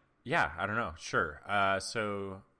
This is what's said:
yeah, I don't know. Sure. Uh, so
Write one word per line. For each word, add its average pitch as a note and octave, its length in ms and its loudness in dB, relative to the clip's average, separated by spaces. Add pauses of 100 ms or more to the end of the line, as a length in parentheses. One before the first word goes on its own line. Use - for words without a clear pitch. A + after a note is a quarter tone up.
(240)
yeah, A#2+ 340 2
I F#2 80 -2
don't G#2 100 0
know. G#2 220 -2
Sure. E2+ 480 0
Uh, G2 340 4
so G2 640 -4 (180)